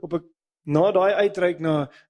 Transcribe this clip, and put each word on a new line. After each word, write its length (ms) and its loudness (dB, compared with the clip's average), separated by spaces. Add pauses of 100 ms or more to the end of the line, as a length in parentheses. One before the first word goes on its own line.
op 120 -10
'n, 100 -6 (400)
na 280 2
daai 220 2
uitreik 460 0
na, 320 -2 (180)